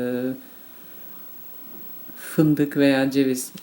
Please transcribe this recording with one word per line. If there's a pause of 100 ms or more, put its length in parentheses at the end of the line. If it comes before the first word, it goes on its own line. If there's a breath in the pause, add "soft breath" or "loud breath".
(2250 loud breath)
fındık
veya
ceviz (120)